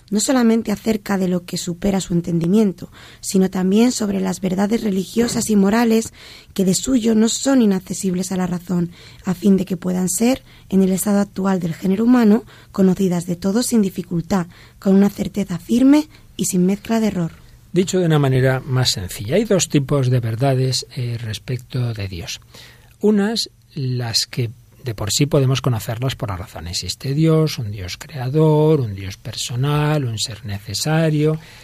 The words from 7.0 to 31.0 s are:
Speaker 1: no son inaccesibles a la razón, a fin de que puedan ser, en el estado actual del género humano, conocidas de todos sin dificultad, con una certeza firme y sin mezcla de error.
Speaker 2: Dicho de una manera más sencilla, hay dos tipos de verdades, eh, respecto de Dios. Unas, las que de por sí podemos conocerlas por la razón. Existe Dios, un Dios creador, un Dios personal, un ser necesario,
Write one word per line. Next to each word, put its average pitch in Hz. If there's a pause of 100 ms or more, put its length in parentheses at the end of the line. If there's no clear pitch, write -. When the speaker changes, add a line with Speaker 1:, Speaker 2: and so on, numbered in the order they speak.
Speaker 1:
no 220
son 262
inaccesibles 190
a 185
la 185
razón, 175 (340)
a 185
fin 196
de 185
que 190
puedan 185
ser, 240 (260)
en 190
el 185
estado 202
actual 196
del 165
género 196
humano, 240 (260)
conocidas 180
de 180
todos 196
sin 226
dificultad, 180 (320)
con 196
una 202
certeza 196
firme 269 (300)
y -
sin 180
mezcla 202
de 220
error. 180 (420)
Speaker 2:
Dicho 185
de 175
una 156
manera 131
más 127
sencilla, 101
hay 226
dos 202
tipos 139
de 127
verdades, 127 (100)
eh, 120
respecto 120
de 101
Dios. 87 (600)
Unas, 208 (240)
las 123
que 117 (380)
de 110
por 104
sí 143
podemos 135
conocerlas 123
por 104
la 92
razón. 85
Existe 92
Dios, 156
un 107
Dios 95
creador, 151
un 107
Dios 98
personal, 147
un 113
ser -
necesario, 151 (260)